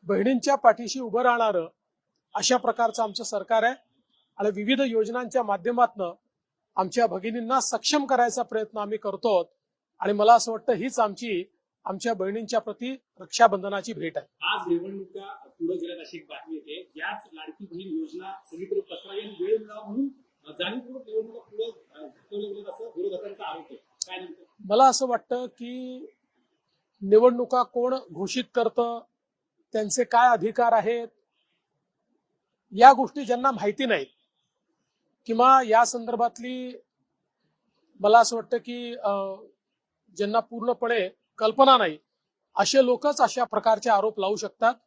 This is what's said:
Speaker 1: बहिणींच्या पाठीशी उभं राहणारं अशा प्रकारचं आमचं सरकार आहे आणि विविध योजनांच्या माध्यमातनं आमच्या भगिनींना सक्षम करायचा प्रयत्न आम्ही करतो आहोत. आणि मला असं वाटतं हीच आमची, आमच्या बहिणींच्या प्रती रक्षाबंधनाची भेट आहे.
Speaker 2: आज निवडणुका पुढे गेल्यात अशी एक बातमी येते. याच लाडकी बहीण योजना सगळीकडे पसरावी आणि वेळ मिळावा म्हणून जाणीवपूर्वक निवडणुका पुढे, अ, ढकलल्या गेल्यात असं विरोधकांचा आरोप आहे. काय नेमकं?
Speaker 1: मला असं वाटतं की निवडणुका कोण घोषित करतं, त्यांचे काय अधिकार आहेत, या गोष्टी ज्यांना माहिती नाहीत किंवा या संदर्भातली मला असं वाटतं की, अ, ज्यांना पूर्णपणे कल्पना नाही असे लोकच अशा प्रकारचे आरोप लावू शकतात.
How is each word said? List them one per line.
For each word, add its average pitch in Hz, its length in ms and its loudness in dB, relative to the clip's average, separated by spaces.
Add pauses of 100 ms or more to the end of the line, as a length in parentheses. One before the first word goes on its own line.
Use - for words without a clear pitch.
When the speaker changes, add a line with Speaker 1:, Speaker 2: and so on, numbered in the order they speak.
Speaker 1:
बहिणींच्या 226 520 0
पाठीशी 233 440 2
उभं 233 220 -4
राहणारं 226 460 2 (680)
अशा 208 220 0
प्रकारचं 233 460 -2
आमचं 214 200 -8
सरकार 214 400 -2
आहे 247 120 0 (600)
आणि 208 120 0
विविध 208 380 0
योजनांच्या 233 560 -2
माध्यमातनं 208 720 -2 (600)
आमच्या 208 320 0
भगिनींना 226 520 -2
सक्षम - 460 -2
करायचा 240 380 0
प्रयत्न 220 340 -6
आम्ही 208 200 -6
करतो 208 360 -2
आहोत. 170 120 2 (540)
आणि 202 140 0
मला 208 200 6
असं 226 180 4
वाटतं 220 220 -2
हीच 233 260 -4
आमची, 208 440 -2 (420)
आमच्या 196 280 -4
बहिणींच्या 208 460 -4
प्रती 240 380 -10 (220)
रक्षाबंधनाची 202 760 0
भेट 160 240 -8
आहे. - 300 -10
Speaker 2:
आज 180 200 -4
निवडणुका 196 680 -6
पुढे 170 440 -8
गेल्यात 170 220 -10
अशी - 180 -18
एक - 120 -18
बातमी 160 260 -16
येते. 151 400 -16
याच 202 380 -10
लाडकी 196 320 -20
बहीण 175 340 -10
योजना 180 340 -12 (180)
सगळीकडे 190 280 -8
पसरावी 196 420 -12
आणि 208 180 -14
वेळ 202 180 -2
मिळावा 214 240 -12
म्हणून 220 260 -6 (440)
जाणीवपूर्वक 240 540 -10
निवडणुका 220 340 -8
पुढे, - 240 -12
अ, - 420 -16
ढकलल्या 208 440 -14
गेल्यात 196 240 -14
असं 220 100 -16
विरोधकांचा 196 640 -10
आरोप 160 240 -12
आहे. 131 60 -20
काय - 440 -14
नेमकं? 180 240 -20 (260)
Speaker 1:
मला 240 180 6
असं 262 200 0
वाटतं 247 380 -6
की 254 540 -14 (1000)
निवडणुका 240 640 4
कोण 247 320 -2 (180)
घोषित 196 300 -6 (100)
करतं, 233 480 0 (720)
त्यांचे 214 300 -2
काय 240 260 4
अधिकार 226 420 2
आहेत, 233 360 0 (1600)
या 240 220 10
गोष्टी 269 320 -2
ज्यांना 247 260 0
माहिती 208 340 -4
नाहीत 180 200 0 (1200)
किंवा 254 420 6
या 226 180 6
संदर्भातली 240 960 -6 (1160)
मला 208 200 8
असं 233 160 4
वाटतं 226 220 -6
की, 240 380 -10
अ, 202 160 -4 (1080)
ज्यांना 208 220 0
पूर्णपणे 233 760 -4 (220)
कल्पना 262 400 6
नाही 170 200 0 (580)
असे 247 300 4
लोकच 247 360 0
अशा 247 220 2
प्रकारचे 220 460 0
आरोप 214 300 0
लावू 196 160 -2
शकतात. 220 380 -2 (140)